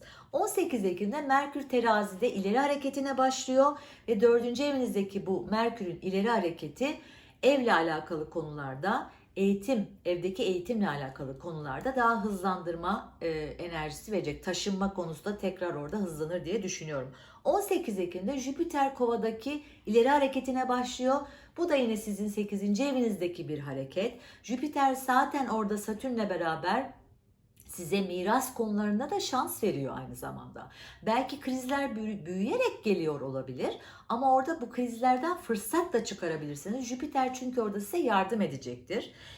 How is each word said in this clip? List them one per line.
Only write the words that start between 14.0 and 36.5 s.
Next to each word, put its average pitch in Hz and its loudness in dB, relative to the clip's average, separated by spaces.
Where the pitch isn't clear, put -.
verecek. 147 -2
Taşınma 190 -2
konusu 160 -6
da 202 -4
tekrar 180 -4
orada 147 -6
hızlanır 160 -4
diye 190 -2
düşünüyorum. 147 -6
On 370 4
sekiz 254 0
Ekim'de 185 -2
Jüpiter 277 0
Kova'daki 233 0
ileri 233 6
hareketine 269 2
başlıyor. 247 2
Bu 330 0
da 294 4
yine 226 2
sizin 202 -4
sekizinci 202 0
evinizdeki 202 0
bir 151 -4
hareket. 139 -4
Jüpiter 269 2
zaten 262 2
orada 214 0
Satürn'le 220 -2
beraber 170 0
size 180 -2
miras 185 0
konularında 208 0
da 403 0
şans 277 -2
veriyor 139 0
aynı 127 -10
zamanda. 135 -12
Belki 269 0
krizler 262 -2
büyü-, 214 -6
büyüyerek 247 0
geliyor 165 2
olabilir 131 -4
ama 262 4
orada 269 2
bu 233 -6
krizlerden 254 2
fırsat 320 0
da 226 2
çıkarabilirsiniz. 165 -4